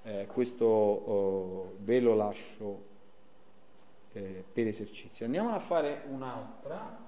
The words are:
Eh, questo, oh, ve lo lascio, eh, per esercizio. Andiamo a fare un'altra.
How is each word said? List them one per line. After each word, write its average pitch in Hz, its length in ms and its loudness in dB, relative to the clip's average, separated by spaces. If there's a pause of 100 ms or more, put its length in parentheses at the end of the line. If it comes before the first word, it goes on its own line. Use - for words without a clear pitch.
Eh, 101 240 -4
questo, 123 380 2
oh, 98 1120 4
ve 113 240 4
lo 117 120 8
lascio, 104 720 -2 (1300)
eh, 95 400 -8
per 117 160 4
esercizio. - 560 -6
Andiamo 190 300 0
a 190 60 0
fare 147 480 0
un'altra. 131 1000 -8